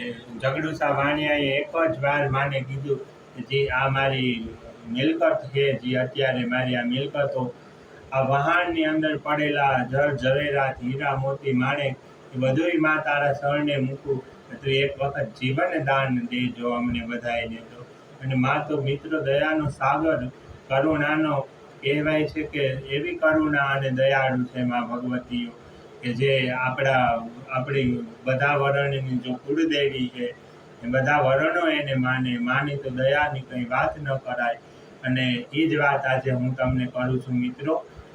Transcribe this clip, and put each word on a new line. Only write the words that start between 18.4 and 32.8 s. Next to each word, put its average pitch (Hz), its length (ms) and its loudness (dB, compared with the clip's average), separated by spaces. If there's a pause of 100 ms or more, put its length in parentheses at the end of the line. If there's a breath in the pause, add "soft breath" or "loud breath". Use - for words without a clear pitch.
તો 147 140 0
મિત્રો 143 400 -2
દયાનો 147 480 2
સાગર, 135 560 0 (440)
કરુણાનો, 147 800 2 (360)
કહેવાય 151 440 2
છે 151 160 -4
કે 147 220 -4
એવી 139 500 -4
કરુણા 151 480 4
અને 135 260 0
દયાળુ 131 540 2
છે 127 200 -4
માં 123 240 0
ભગવતીઓ 123 640 -4 (520)
કે 120 120 -4
જે 131 360 2
આપણા, 127 720 2 (280)
આપણી 131 560 0 (180)
બધા 135 320 2
વરણની 139 440 2
જો 127 340 -4
કુળદેવી 139 840 0
છે, 123 100 -4
એ - 600 -12
બધા 135 300 2
વરણો 156 500 4
એને 143 260 0
માને, 127 460 0
માની 139 360 0
તો 135 140 -6